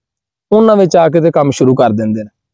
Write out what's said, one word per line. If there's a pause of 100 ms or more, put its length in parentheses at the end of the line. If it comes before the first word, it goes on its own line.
(520)
ਉਹਨਾਂ
ਵਿੱਚ
ਆ
ਕੇ
ਤੇ
ਕੰਮ
ਸ਼ੁਰੂ
ਕਰ
ਦਿੰਦੇ
ਨੇ। (240)